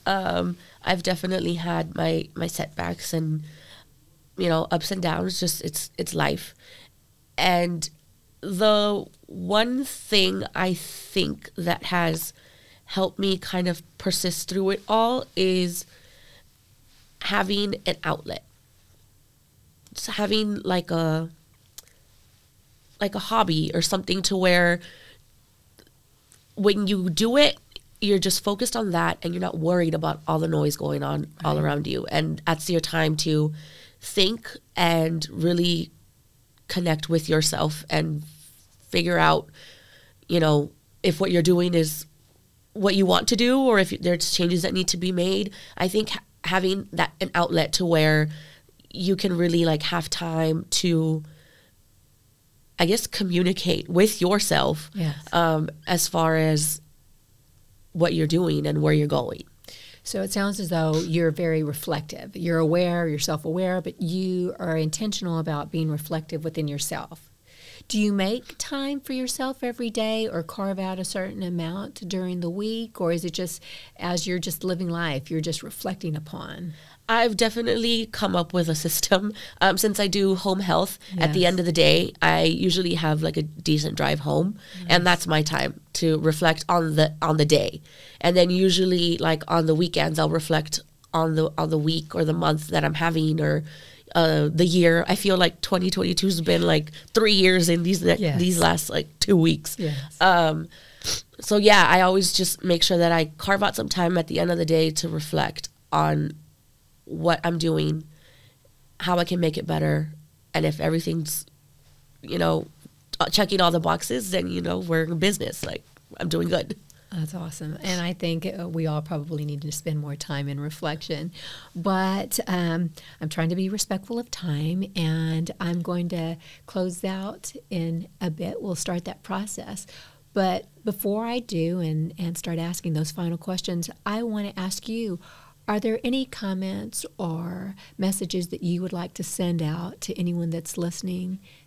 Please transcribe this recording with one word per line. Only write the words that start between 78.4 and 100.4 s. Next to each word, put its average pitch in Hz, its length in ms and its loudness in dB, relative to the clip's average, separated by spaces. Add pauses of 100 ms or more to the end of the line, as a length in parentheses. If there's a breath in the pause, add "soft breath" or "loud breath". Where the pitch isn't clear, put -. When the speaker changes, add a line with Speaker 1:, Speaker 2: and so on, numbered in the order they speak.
Speaker 1:
with 175 160 2
a 165 60 2
system. 185 580 0 (300 loud breath)
Um, 190 160 6
since 208 200 0
I 202 100 2
do 196 260 4
home 185 260 0
health, 180 380 0 (180 loud breath)
at 160 160 2
the 180 80 2
Speaker 2:
Yes. 175 80 6
Speaker 1:
end 180 120 2
of 175 40 2
the 170 80 2
day, 160 480 4
I 160 220 6
usually 175 540 2
have, 156 260 0
like, 160 160 -2
a 151 40 0
decent 151 540 -2
drive 151 240 0
home, 151 380 0 (320 loud breath)
and 175 120 6
Speaker 2:
Nice. 180 100 6
Speaker 1:
that's 175 140 0
my 156 140 4
time 143 400 -2 (140)
to 160 240 2
reflect 160 500 2
on 165 280 2
the, 156 260 4
on 160 160 2
the 147 80 6
day. 156 340 0 (400 loud breath)
And 175 160 2
then 180 140 6
usually, 180 640 2
like, 160 320 0
on 165 160 4
the 160 100 4
weekends, 160 440 0
I'll 156 100 4
reflect 156 520 0 (340)
on 160 200 2
the, 156 220 2
on 160 140 0
the 160 80 2
week 156 360 -2
or 165 120 2
the 156 80 2
month 156 340 2
that 156 160 0
I'm 156 80 2
having 156 480 0
or, 151 240 2 (500 loud breath)
uh, 156 380 4
the 165 140 4
year. 170 420 6
I 190 80 2
feel 190 220 2
like 175 240 0
twenty 180 260 0
twenty-two 180 380 0
has 170 160 0
been, 170 180 2
like, 156 320 2 (220 loud breath)
three 214 180 6
years 185 380 6
in 170 140 4
these 180 180 0
ne- 175 160 4
Speaker 2:
Yes. 170 200 0
Speaker 1:
these 175 200 2
last, 165 320 2
like, - 280 -4
two 202 180 4
weeks. 160 420 2
Speaker 2:
Yes. 151 180 -2 (240 loud breath)
Speaker 1:
Um, 165 480 4 (720 loud breath)